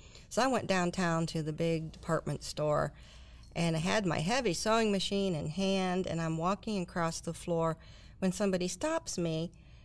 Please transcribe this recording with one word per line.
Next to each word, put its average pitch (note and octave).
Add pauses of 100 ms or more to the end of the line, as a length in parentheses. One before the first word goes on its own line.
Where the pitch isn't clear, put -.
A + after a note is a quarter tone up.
(280)
So G#3+
I C4
went A#3+
downtown F3
to D#3+
the D3+
big D#3+
department -
store, D3 (640)
and E3
I D#3+
had F#3+
my D#3+
heavy A3
sewing A3
machine G3
in D3+
hand, F#3+
and E3
I'm D#3+
walking F#3+
across E3+
the E3+
floor E3 (420)
when F#3
somebody F#3
stops -
me E3 (340)